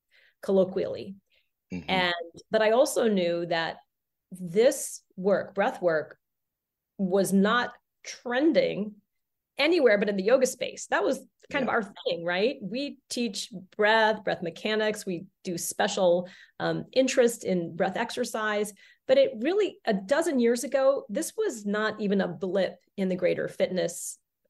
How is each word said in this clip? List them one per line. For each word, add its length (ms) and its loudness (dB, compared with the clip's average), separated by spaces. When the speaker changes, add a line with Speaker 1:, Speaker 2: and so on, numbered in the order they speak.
Speaker 1:
colloquially. 720 0
Speaker 2:
Mm-hmm. 160 -8
Speaker 1:
And, 240 0
but 100 2
I 100 4
also 360 4
knew 400 0
that 300 -2
this 720 0
work, 400 -2
breath 260 -2
work, 360 0
was 340 0
not 400 2
trending 920 0
anywhere 400 4
but 120 0
in 80 -2
the 60 -2
yoga 220 4
space. 420 -10
That 160 0
was 160 0
kind 140 -2
of 40 -2
Speaker 2:
Yeah. 60 -2
Speaker 1:
our 200 -4
thing, 200 -4
right? 360 0
We 380 -8
teach 400 -6
breath, 460 4
breath 180 -4
mechanics. 640 -4
We 200 -6
do 140 -6
special, 720 0
um, 320 -4
interest 540 2
in 300 -2
breath 200 -2
exercise. 800 -4
But 100 6
it 220 6
really, 460 0
a 80 2
dozen 460 0
years 260 2
ago, 440 2
this 280 -6
was 280 -4
not 360 -2
even 200 2
a 60 0
blip 480 -2
in 100 -2
the 80 -2
greater 320 0
fitness 720 -4